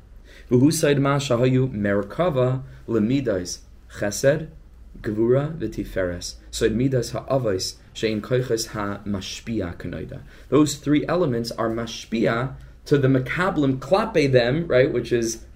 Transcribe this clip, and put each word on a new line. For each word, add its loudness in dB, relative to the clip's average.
V'hu 6
Said 2
Ma 2
Shahayu 2
Merkava 0
Lemidas 0
Chesed, 0
Gevura, 0
V'Tiferes. -6
Said 0
Midas 0
Ha'avos -2
Shein -2
Koiches -2
Ha'Mashpia -6
Kanoida. -10
Those 4
three -2
elements -2
are -2
Mashpia -4
to 4
the 4
Makablim 2
Klape 2
them, 4
right, 4
which -4
is -2